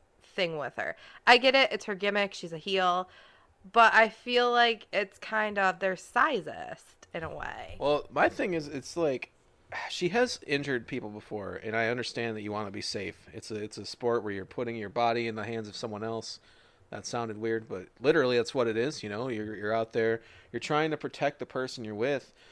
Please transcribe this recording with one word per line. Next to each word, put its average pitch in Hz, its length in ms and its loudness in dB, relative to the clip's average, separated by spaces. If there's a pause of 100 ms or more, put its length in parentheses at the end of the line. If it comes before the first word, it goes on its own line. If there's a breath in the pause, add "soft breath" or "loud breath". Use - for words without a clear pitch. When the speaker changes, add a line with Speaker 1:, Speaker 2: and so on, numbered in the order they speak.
(220)
Speaker 1:
thing 165 360 -4
with - 180 -6
her. 90 180 -4 (320 loud breath)
I 247 120 12
get 254 160 4
it, 269 180 4
it's - 140 -4
her 214 80 -4
gimmick, 202 400 0
she's 170 180 -12
a 165 60 -8
heel, 185 500 0 (640 soft breath)
but 226 220 8
I 220 160 8
feel 240 420 2
like 240 400 4
it's 196 260 -2
kind 214 400 -2
of, 190 220 2
they're 190 140 0
sizist 180 880 0 (320)
in 170 80 -8
a 156 120 -8
way. - 440 -10
Speaker 2:
Well, 143 320 2
my 151 180 4
thing 214 260 -2
is, 151 140 -4
it's 143 280 -10
like, 151 340 0 (320)
<sighs> - 280 -10
she 175 200 -2
has 240 360 0
injured 139 400 -2
people 123 220 -6
before, 104 560 -8
and 107 120 -4
I 113 120 2
understand 117 480 -4
that 107 60 -8
you 104 100 -6
wanna 104 180 -4
be 101 120 -8
safe. 95 500 -8
It's - 180 -12
a, 110 60 -4
it's 107 220 -8
a 101 80 -10
sport 117 360 -2
where 104 100 -4
you're 98 120 -6
putting 117 320 -6
your 104 140 -8
body 117 360 0
in 113 100 -4
the 107 80 -6
hands 113 240 -6
of 101 80 -14
someone 107 280 -8
else. 113 340 -8 (520 soft breath)
That 110 160 -12
sounded 113 320 -6
weird, 113 300 -2
but 92 180 -8 (140)
literally 127 360 4
that's 117 180 2
what 127 120 2
it 110 100 0
is, 127 280 0
you 107 40 -6
know? 107 200 -4
You're, 107 280 -6
you're 104 180 -2
out 113 180 -2
there, 113 280 2 (320 soft breath)
you're 120 60 -4
trying 156 320 0
to 151 60 -2
protect 143 420 -4
the 123 80 -8
person 127 380 -6
you're 107 100 -8
with, 123 380 -2 (200 soft breath)